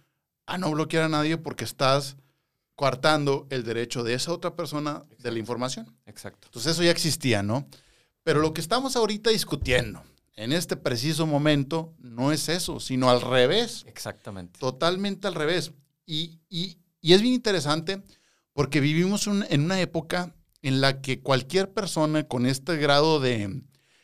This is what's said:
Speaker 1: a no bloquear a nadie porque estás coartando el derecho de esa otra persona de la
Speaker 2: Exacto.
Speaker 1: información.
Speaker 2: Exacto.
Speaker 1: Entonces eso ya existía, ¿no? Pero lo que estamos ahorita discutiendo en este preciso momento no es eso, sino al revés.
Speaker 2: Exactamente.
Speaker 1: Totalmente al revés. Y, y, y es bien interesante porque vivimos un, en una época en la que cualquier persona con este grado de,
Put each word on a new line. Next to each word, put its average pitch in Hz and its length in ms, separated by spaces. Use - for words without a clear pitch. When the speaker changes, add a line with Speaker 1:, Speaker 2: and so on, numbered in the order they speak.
Speaker 1:
a 180 100
no 185 140
bloquear 156 320
a 156 60
nadie 156 280
porque 143 260
estás 135 540
coartando 139 760
el 127 120
derecho 117 400
de 117 120
esa 165 180
otra 170 220
persona 147 360
de 156 80
la - 140
Speaker 2:
Exacto. 117 240
Speaker 1:
información. 123 600
Speaker 2:
Exacto. - 400
Speaker 1:
Entonces 120 260
eso 170 100
ya 170 80
existía, 123 520
¿no? 123 240
Pero 151 180
lo 160 120
que 165 60
estamos 254 360
ahorita 214 340
discutiendo 123 720
en 113 160
este 175 240
preciso 147 520
momento 151 720
no 123 320
es 151 180
eso, 160 300
sino 127 300
al 123 120
revés. 131 680
Speaker 2:
Exactamente. 98 720
Speaker 1:
Totalmente 185 680
al 180 80
revés. 156 360
Y, 160 340
y, 180 300
y 165 140
es 196 80
bien 254 140
interesante 180 680
porque 143 300
vivimos 175 460
un, 202 220
en 143 160
una 190 140
época 175 560
en 135 180
la 135 200
que 131 200
cualquier 139 500
persona 156 560
con 123 200
este 135 300
grado 147 420
de, 120 420